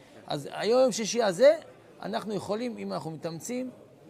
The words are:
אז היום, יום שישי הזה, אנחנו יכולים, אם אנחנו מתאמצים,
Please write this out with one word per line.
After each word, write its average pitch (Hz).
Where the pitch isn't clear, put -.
אז 147
היום, 214
יום 254
שישי 226
הזה, 226
אנחנו 208
יכולים, 214
אם 196
אנחנו -
מתאמצים, 175